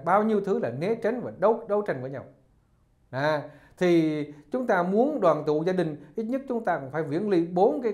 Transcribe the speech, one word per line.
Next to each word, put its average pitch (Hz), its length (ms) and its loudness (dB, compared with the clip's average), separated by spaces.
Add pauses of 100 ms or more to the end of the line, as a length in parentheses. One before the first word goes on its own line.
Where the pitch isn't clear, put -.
bao 196 200 4
nhiêu 220 160 2
thứ 196 180 0
là 156 120 -2
né 160 240 -4
tránh 226 260 -2
và 117 180 -8
đấu, 226 300 2
đấu 208 140 -2
tranh 151 200 -6
với 135 80 -8
nhau. 131 140 -12 (880)
À, 143 320 0 (360)
thì 160 460 4 (280)
chúng 254 140 -2
ta 196 160 2
muốn 233 380 2
đoàn 151 260 4
tụ 151 180 2
gia 185 80 0
đình, 160 320 -2 (120)
ít 226 80 -4
nhất 262 240 -4
chúng 233 160 -4
ta 170 140 0
cũng 135 120 -10
phải 156 120 -4
viễn 165 280 -2
ly 170 160 2
bốn 214 360 2
cái, 226 120 -2